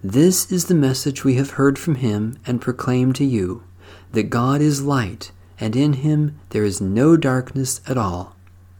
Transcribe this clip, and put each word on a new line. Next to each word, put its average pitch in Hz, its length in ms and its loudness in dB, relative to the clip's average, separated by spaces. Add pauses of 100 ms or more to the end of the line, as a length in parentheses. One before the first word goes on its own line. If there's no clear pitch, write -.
This 143 500 2
is 180 140 -2
the 180 80 2
message 135 500 0
we 135 100 4
have 135 160 0
heard 139 260 2
from 151 200 -4
him 113 500 -2
and 123 140 -2
proclaim 127 540 0
to 143 100 -2
you, 110 400 -2 (480)
that 107 180 0
God 127 300 0
is 147 200 2
light, 131 520 -4 (260)
and 110 160 -4
in 143 200 2
him 151 440 0 (120)
there 107 140 0
is 101 160 -2
no 113 360 4
darkness 131 720 -2
at 131 120 -2
all. 90 380 -4 (440)